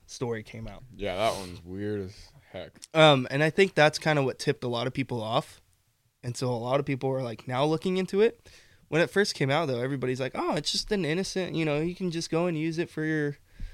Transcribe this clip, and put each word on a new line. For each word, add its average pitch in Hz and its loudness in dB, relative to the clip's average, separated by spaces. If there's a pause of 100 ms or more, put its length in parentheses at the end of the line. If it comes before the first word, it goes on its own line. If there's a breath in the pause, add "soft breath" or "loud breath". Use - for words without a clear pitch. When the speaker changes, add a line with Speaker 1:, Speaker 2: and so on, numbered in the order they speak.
Speaker 1:
story 117 -6
came 110 -12
out. 98 -16 (120)
Speaker 2:
Yeah, 95 -4
that 104 0
one's 90 -10
weird 101 -6
as 92 -10 (360)
heck. - -12 (220)
Speaker 1:
Um, 147 6
and 139 2
I 160 4
think 196 4
that's 151 6
kinda 151 2
what 123 -2
tipped - -2
a 127 -4
lot 120 -2
of 131 -4
people 123 -4
off. 113 -2 (640)
And 123 -6
so 127 -2
a 123 0
lot 123 0
of 147 -2
people 135 -2
were, 131 -2
like, 117 -10
now 131 0
looking 160 0
into 190 0
it. 233 2 (400 soft breath)
When 156 2
it 156 4
first 202 2
came 135 0
out, 156 2
though, 120 0
everybody's 131 -2
like, 131 -2
"Oh, 330 -2
it's 156 -2
just - -4
an 196 2
innocent, 175 -2
you 160 0
know, 147 2
you 175 -2
can 180 -2
just 165 -4
go 165 2
and 175 0
use 160 -2
it 165 -2
for 156 -4
your, 151 0 (360 soft breath)